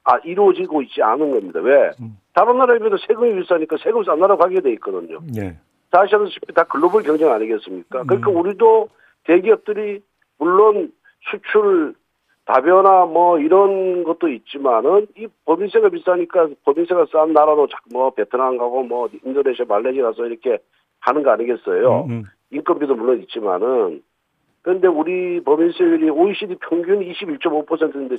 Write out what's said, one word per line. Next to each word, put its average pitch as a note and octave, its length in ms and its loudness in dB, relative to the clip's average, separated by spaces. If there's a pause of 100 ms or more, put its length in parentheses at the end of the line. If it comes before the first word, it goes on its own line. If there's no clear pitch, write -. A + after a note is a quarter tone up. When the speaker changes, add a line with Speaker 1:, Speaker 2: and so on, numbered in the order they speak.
Speaker 1:
아, B2+ 140 2
이루어지고 F3+ 640 0
있지 - 200 -6
않은 C#3 300 0
겁니다. F2+ 280 -4
왜? A#2 300 4 (100)
Speaker 2:
음. A2+ 160 -16 (160)
Speaker 1:
다른 A#3+ 260 2
나라에 A#3+ 200 4
비해서 G#3+ 180 -2 (120)
세금이 A3 320 0
비싸니까 E3 420 -2
세금 A3 220 -2
싼 D#3+ 160 -2
나라 G3 160 4
가게 F#3 240 2
돼 C3+ 140 0
있거든요. E2+ 440 -10 (160)
Speaker 2:
네. F#2 240 -8 (320)
Speaker 1:
다 F3+ 120 6
아시다시피 G3+ 520 -2
다 E3 100 2
글로벌 F3 380 0
경쟁 D3+ 300 2
아니겠습니까? A2 720 -6
그러니까 G3 260 -2
Speaker 2:
음. F3 60 0
Speaker 1:
우리도 A3 520 2 (360)
대기업들이 G3+ 760 0 (380)
물론 F#3+ 540 2 (380)
수출 G3+ 640 0 (520)
다변화 F3+ 600 4
뭐 E3+ 320 2
이런 F#3 640 2
것도 E3+ 240 -4
있지만은 C#3 800 0 (100)
이 A3 100 -12 (180)
법인세가 G3 460 0
비싸니까 E3+ 580 0 (160)
법인세가 E3+ 480 0
싼 D#3 220 2
나라로 D3+ 340 4
자-, - 80 -16 (160)
뭐 C3 180 -2
베트남 B2+ 460 -2
가고 A#2+ 260 -4
뭐 A#2+ 260 -6 (160)
인도네시아, C3 440 -2
말레이시아 B2+ 380 -2
가서 A2+ 200 -6
이렇게 A#2 320 -4 (420)
하는 C#3+ 220 0
거 C3+ 100 2
아니겠어요? A#2 760 0
Speaker 2:
음, - 20 -6
음. A2+ 140 -8 (260)
Speaker 1:
인건비도 C#3+ 440 -4
물론 A#2 280 -2
있지만은. G2+ 800 -4 (600)
그런데 F#3 260 0
우리 F3 560 -4
법인세율이 E3 640 2
오이시디 F3+ 500 -2
평균 F3 420 -2
이십일점오 D#3+ 640 -6
퍼센트인데 C#3 520 -4